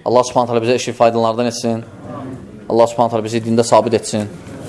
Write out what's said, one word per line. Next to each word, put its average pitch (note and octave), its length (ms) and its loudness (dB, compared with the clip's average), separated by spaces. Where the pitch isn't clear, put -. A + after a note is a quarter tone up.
Allah A#2+ 220 4
Subhanahu B2 260 0
taala A#2 140 2
bizə B2 120 4
eşit A2+ 180 -6
faydalardan A#2 540 2
etsin. A2+ 340 -4
Allah A#2 180 4
Subhanahu A#2 240 0
taala A2+ 140 -2
bizi A2+ 180 -2
dində A#2 220 0
sabit A2+ 300 4
etsin. G#2+ 340 -2